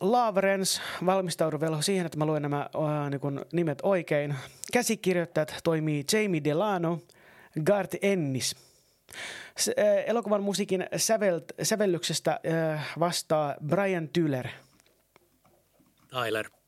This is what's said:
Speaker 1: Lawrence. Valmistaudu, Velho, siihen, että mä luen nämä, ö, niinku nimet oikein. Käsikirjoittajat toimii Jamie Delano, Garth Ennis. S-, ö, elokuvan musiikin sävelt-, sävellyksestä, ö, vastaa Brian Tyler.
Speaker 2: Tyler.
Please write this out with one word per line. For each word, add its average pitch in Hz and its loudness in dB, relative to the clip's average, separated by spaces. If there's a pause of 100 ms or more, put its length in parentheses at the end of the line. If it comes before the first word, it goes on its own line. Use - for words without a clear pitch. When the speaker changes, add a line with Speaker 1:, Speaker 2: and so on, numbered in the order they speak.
Speaker 1:
Lawrence. 196 2 (260)
Valmistaudu, 170 2
Velho, 156 -2
siihen, 185 0
että 151 -6
mä 151 2
luen 151 0
nämä, 143 -2
ö, 151 0
niinku 139 -4 (220)
nimet 160 0
oikein. 151 0 (380)
Käsikirjoittajat 185 0 (100)
toimii 156 2
Jamie 196 2
Delano, 170 0 (640)
Garth 185 2
Ennis. 156 0 (1040)
S-, - 0
ö, 202 4
elokuvan 214 0
musiikin 190 -2 (100)
sävelt-, 180 0
sävellyksestä, 175 0 (340)
ö, 151 -4 (220)
vastaa 156 0 (120)
Brian 175 0
Tyler. 135 0 (1600)
Speaker 2:
Tyler. 110 -2 (200)